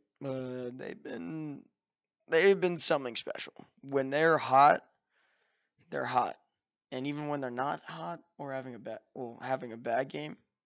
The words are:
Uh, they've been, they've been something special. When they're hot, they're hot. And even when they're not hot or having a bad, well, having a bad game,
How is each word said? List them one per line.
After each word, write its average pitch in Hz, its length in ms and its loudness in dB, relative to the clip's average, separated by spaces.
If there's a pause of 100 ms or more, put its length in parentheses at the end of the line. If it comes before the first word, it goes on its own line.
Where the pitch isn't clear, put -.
(240)
Uh, 127 500 -6
they've - 280 -12
been, 160 640 -10 (600)
they've 180 300 6
been 175 200 0
something 135 360 0
special. - 380 -8 (300)
When 135 260 0
they're 156 300 4
hot, 139 420 8 (1120)
they're 135 160 -4
hot. 123 320 0 (540)
And 131 160 -6
even 147 200 -4
when 143 140 -4
they're 127 80 -6
not 135 340 -4
hot 165 360 -10 (180)
or 139 160 -8
having 131 200 -10
a 110 40 -14
bad, 110 220 -12 (120)
well, 117 300 -10
having 127 320 -4
a - 20 -12
bad 120 320 -2
game, 147 300 -10 (280)